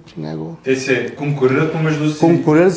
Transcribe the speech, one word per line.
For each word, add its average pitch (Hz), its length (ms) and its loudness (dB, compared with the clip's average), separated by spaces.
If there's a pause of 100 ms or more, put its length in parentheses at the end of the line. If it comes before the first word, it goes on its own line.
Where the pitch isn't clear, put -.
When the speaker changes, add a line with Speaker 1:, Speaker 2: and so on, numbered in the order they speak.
Speaker 1:
при - 160 -16
него. 78 420 -10
Speaker 2:
Те 131 120 0
се - 400 -2
конкурират 143 580 0
помежду 151 360 0
си. 151 100 -6
Speaker 1:
Конкурират 165 580 4